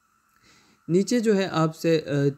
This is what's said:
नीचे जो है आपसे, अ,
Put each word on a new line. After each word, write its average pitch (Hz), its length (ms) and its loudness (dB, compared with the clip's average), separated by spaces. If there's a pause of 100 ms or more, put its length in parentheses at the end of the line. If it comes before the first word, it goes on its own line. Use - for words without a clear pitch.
(880)
नीचे 196 300 2
जो 220 140 2
है 190 140 0
आपसे, 160 500 0
अ, 143 400 -2